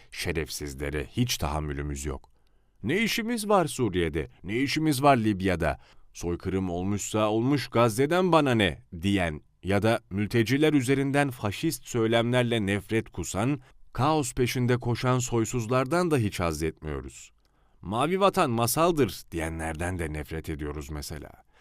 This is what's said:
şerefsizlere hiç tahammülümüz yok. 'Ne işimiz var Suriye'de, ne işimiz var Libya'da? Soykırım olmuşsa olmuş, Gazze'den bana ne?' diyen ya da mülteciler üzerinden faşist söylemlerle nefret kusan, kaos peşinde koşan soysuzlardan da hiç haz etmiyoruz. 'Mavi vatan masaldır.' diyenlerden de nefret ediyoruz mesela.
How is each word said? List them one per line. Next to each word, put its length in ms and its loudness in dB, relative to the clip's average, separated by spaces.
şerefsizlere 960 -6
hiç 320 -2
tahammülümüz 680 -4
yok. 260 -8
'Ne 200 0
işimiz 460 -2
var 160 4
Suriye'de, 640 0
ne 140 -4
işimiz 460 0
var 140 8
Libya'da? 640 0
Soykırım 560 -4
olmuşsa 600 -2
olmuş, 380 2
Gazze'den 640 2
bana 240 4
ne?' 260 2
diyen 400 0
ya 180 2
da 180 2
mülteciler 640 2
üzerinden 560 2
faşist 560 -4
söylemlerle 800 2
nefret 440 0
kusan, 520 -4
kaos 400 0
peşinde 440 0
koşan 420 0
soysuzlardan 920 0
da 60 2
hiç 220 0
haz 240 -2
etmiyoruz. 680 -8
'Mavi 380 -2
vatan 320 4
masaldır.' 800 2
diyenlerden 680 -4
de 140 -4
nefret 360 -8
ediyoruz 400 -8
mesela. 420 -10